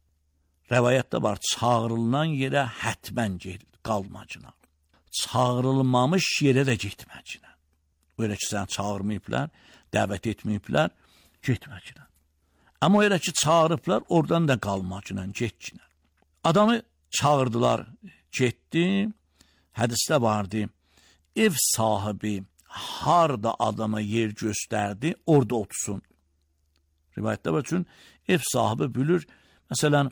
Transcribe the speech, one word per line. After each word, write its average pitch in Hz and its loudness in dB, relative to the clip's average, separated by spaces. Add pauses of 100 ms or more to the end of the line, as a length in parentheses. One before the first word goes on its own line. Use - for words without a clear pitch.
(720)
Rəvayətdə 120 2
var, 107 0
çağırılan 117 0
yerə 135 -2
hətmən 104 -6
ged, 92 -14 (220)
qalmacına. - -8 (600)
Çağırılmamış 127 2
yerə 135 4
də 131 0
getməcinə. - -14 (680)
Elə 107 -2
ki, - -4
səni 98 -4
çağırmayıblar, 104 -4 (440)
dəvət 101 -2
etməyiblər, 107 -2 (520)
getməcinə. - -6 (760)
Amma 202 6
elə 202 2
ki, - -4
çağırıblar, 165 2
oradan 165 2
da 131 4
qalmacına, 98 -6
getcinə. - -8 (640)
Adamı 214 4 (280)
çağırdılar, 123 2 (440)
getdi. 185 0 (640)
Hədisdə 120 0
vardı, 107 0 (680)
ev 214 4
sahibi 104 -2 (240)
harda 143 0
adama 107 -2
yer 107 0
göstərdi, 107 -4 (120)
orada 131 4
otursun. 101 -6 (1160)
Rivayətdə 110 -4
var, 151 0
çünki 175 -4 (380)
ev 180 2 (120)
sahibi 123 0
bilir, 151 0 (440)
məsələn, 143 2